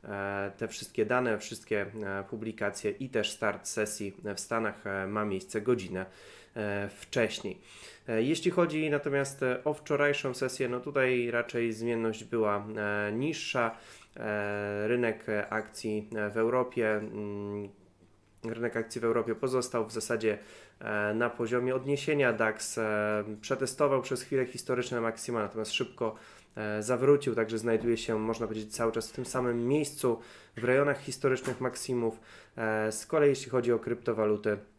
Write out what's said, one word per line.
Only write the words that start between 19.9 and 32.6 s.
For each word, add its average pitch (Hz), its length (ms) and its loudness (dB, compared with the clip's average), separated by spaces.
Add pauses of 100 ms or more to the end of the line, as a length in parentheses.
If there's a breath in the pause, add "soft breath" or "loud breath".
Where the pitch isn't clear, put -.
zasadzie, 110 460 0 (420 loud breath)
e, 104 340 0
na 117 160 2
poziomie 123 440 0
odniesienia. 139 580 2
dax, 110 460 0
e, 107 460 2 (160)
przetestował 135 640 2
przez 127 200 -4
chwilę 131 240 0
historyczne 123 540 -2
maksima, 113 400 -2
natomiast 107 320 -4
szybko, 113 420 -2 (420 loud breath)
e, 107 260 -2
zawrócił, 127 520 6
także 110 240 0
znajduje 113 380 2
się, 113 220 -2
można 110 280 -2
powiedzieć, 107 280 -6
cały 117 180 2
czas 117 180 -4
w - 20 -20
tym 127 140 -6
samym 120 420 0
miejscu, 135 520 2 (360 loud breath)
w 113 80 -6
rejonach 139 360 4
historycznych 131 600 -2
maksimów. 123 600 -2 (360 loud breath)
E, 110 360 0